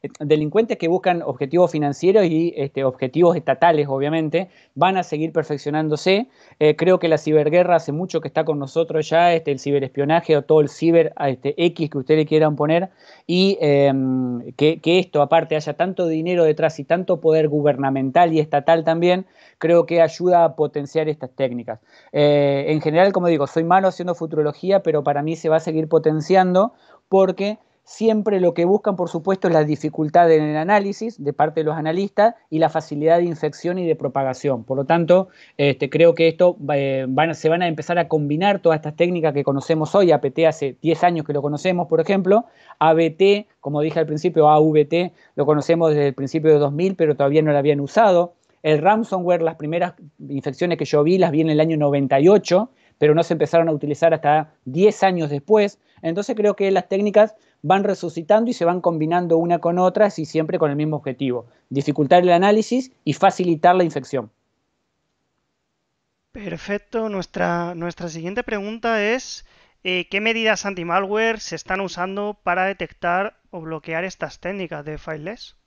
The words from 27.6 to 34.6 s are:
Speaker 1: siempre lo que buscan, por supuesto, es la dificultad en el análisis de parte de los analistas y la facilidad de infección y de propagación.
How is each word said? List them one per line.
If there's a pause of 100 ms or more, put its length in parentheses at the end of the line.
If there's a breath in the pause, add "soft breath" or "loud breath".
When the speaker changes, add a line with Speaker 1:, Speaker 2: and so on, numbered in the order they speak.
Speaker 1:
siempre
lo
que
buscan,
por
supuesto,
es
la
dificultad
en
el
análisis
de
parte
de
los
analistas (160 soft breath)
y
la
facilidad
de
infección
y
de
propagación.